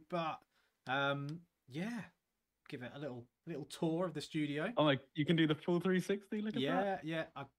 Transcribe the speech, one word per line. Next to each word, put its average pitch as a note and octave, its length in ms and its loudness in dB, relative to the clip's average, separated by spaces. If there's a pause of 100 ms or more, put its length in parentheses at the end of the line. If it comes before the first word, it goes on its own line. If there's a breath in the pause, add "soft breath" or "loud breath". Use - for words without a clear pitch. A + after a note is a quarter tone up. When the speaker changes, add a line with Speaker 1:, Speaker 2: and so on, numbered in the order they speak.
(100)
Speaker 1:
but, E3 280 -4 (500)
um, C#3+ 520 -2 (280)
yeah, F#3+ 320 -6 (680)
give C3 140 -10
it A#2+ 120 -10
a C#3 40 -12
little, B2 260 -8 (220)
little D3+ 200 -8
tour E3 380 0
of E3+ 80 -2
the D3 80 -6
studio. D3+ 560 -2
Speaker 2:
Oh D3+ 80 6
my, C#3+ 140 6 (160)
you D3 100 2
can E3+ 120 6
do D#3+ 100 6
the D3+ 80 4
full F3 260 2
three F#3 200 4
sixty, G#3 420 -2
look G#3+ 140 -2
at - 40 0
Speaker 1:
Yeah, E3 220 2
Speaker 2:
that. F#3+ 220 -2
Speaker 1:
yeah, D#3+ 200 -2 (120)
I C#3 80 -8 (140)